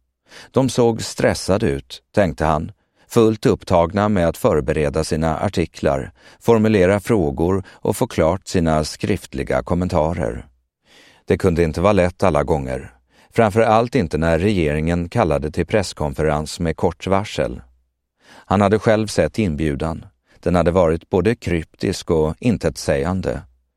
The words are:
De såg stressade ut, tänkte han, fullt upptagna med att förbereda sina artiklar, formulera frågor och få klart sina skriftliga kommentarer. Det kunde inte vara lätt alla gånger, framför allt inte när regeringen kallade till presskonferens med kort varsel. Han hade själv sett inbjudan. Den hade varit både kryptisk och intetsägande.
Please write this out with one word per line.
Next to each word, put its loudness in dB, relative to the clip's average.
De 0
såg 0
stressade -2
ut, -6
tänkte 0
han, 0
fullt 2
upptagna 2
med 2
att -4
förbereda 0
sina -2
artiklar, -2
formulera 4
frågor 0
och -4
få -2
klart 0
sina 0
skriftliga -4
kommentarer. -2
Det 0
kunde 2
inte -2
vara 4
lätt 2
alla 2
gånger, -4
framför 2
allt 2
inte 0
när 2
regeringen 0
kallade 0
till -4
presskonferens -2
med -2
kort -2
varsel. -2
Han -2
hade 4
själv 2
sett 0
inbjudan. -2
Den 0
hade 2
varit 2
både 2
kryptisk -4
och 2
intetsägande. -2